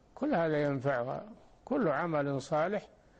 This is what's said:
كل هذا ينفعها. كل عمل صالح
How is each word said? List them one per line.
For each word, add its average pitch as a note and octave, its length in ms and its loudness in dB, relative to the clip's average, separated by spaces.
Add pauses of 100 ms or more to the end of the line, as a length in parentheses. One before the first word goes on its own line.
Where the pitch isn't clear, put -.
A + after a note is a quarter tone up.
(160)
كل C#4+ 200 0
هذا D#3 280 2
ينفعها. C#3 600 0 (400)
كل B3 220 0
عمل C#3+ 540 0
صالح E3 460 0 (320)